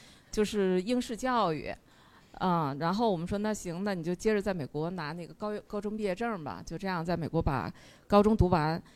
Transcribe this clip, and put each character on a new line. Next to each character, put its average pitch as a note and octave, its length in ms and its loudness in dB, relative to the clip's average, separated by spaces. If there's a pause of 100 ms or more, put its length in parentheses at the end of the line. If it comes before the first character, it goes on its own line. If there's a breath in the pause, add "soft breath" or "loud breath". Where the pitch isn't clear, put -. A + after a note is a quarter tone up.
(320 loud breath)
就 G#3+ 140 2
是 F#3 380 2
英 B3 180 0
式 A#3 160 -8
教 A#3 340 0
育， - 220 -6 (600 loud breath)
啊， E3 460 0
然 E3 140 0
后 A3+ 180 2
我 F3+ 60 0
们 E3+ 100 -4
说 G3+ 120 -2
那 G#3+ 120 -2
行， F3+ 320 -6
那 G3+ 120 -2
你 E3 80 -4
就 F3 100 0
接 A3 180 0
着 G#3+ 100 2
在 G3 120 -2
美 E3+ 100 -4
国 D3+ 280 -4
拿 D#3 200 -6
那 E3+ 140 -10
个 D3+ 80 -18
高， G#3 340 -6
高 G#3 140 -6
中 G#3 160 -6
毕 G#3+ 60 -4
业 F#3+ 100 0
证 G#3 300 -4
吧， F#2+ 200 -8
就 E3 140 -8
这 F#3+ 100 -6
样 F3 160 -2
在 E3+ 140 0
美 E3 100 -2
国 E3 140 2
把 C3 300 0 (360 loud breath)
高 G#3 140 8
中 G#3+ 160 6
读 F3+ 100 6
完。 E3 340 2 (140 loud breath)